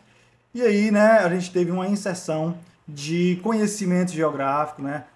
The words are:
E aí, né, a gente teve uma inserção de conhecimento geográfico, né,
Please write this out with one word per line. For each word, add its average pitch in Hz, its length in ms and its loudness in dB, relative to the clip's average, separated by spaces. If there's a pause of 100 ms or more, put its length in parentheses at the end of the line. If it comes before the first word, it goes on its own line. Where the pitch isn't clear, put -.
(560)
E 233 80 -4
aí, 208 260 2
né, 214 300 6
a 185 100 2
gente 180 220 -2
teve 175 180 0
uma 185 180 -2
inserção 170 720 -4 (300)
de 170 560 -2
conhecimento 202 680 0
geográfico, 147 680 -2
né, 143 240 -8 (100)